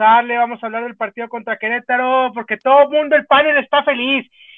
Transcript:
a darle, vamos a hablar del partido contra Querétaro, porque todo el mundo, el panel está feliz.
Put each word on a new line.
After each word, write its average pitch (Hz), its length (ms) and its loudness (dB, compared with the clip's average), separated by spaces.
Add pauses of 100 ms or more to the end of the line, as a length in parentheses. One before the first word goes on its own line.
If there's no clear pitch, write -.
a - 20 0
darle, 240 340 4
vamos 240 240 -2
a 233 40 -10
hablar 226 180 -8
del 240 140 -12
partido 226 320 -10
contra 226 260 -8
Querétaro, 247 760 -2
porque 220 240 -8
todo 269 240 4
el 285 80 4
mundo, 302 260 0
el 285 100 0
panel 294 320 2
está 285 280 0
feliz. 262 440 -4 (280)